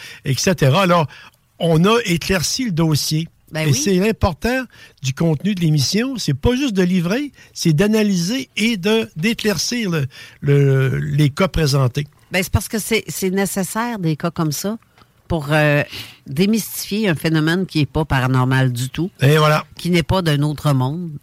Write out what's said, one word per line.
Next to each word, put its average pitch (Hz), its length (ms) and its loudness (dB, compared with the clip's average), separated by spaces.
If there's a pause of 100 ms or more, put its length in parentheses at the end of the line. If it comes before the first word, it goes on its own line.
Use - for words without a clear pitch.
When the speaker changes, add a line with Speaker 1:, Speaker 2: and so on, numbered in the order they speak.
(260)
Speaker 1:
et 135 80 0
cetera. 165 480 2
Alors, 175 240 4 (540)
on 165 260 4
a 220 100 6 (100)
éclairci 185 600 -2
le 220 60 -2
dossier. 160 560 0 (220)
Speaker 2:
Ben 151 120 -6
Speaker 1:
Et 156 60 0
Speaker 2:
oui. 139 80 4
Speaker 1:
c'est 285 180 0
l'important 233 720 0 (360)
du 131 120 -4
contenu 165 420 0
de 175 60 -6
l'émission, 175 560 0
c'est 147 160 -2
pas 240 200 0
juste 254 200 -2
de 185 100 2
livrer, 190 480 -2 (220)
c'est - 180 0
d'analyser 208 840 0
et 226 180 0
de, 214 400 0
d'éclaircir 208 760 -2
le, 156 160 -2 (360)
le, 139 560 2
les 147 320 0
cas 185 180 0
présentés. 143 600 0 (260)
Speaker 2:
Ben, 185 100 0
c'est - 80 -10
parce - 160 0
que 233 100 -4
c'est, 214 300 -2
c'est 190 220 -4
nécessaire 196 680 -4
des 160 180 -2
cas 170 140 -4
comme 156 200 -2
ça 202 260 -6 (520)
pour, 151 220 -2
euh, 151 300 2 (440)
démystifier 202 840 -2
un 165 80 2
phénomène 160 500 0
qui 160 140 -4
est 143 60 2
pas 156 180 -2
paranormal 131 680 2
du 127 160 -6
tout. 170 220 -4 (100)
Speaker 1:
Et 147 160 6
voilà. 151 260 4 (140)
Speaker 2:
Qui 170 140 -4
n'est 170 120 2
pas 185 180 0
d'un 147 200 0
autre 147 320 0
monde. 151 380 -2 (120)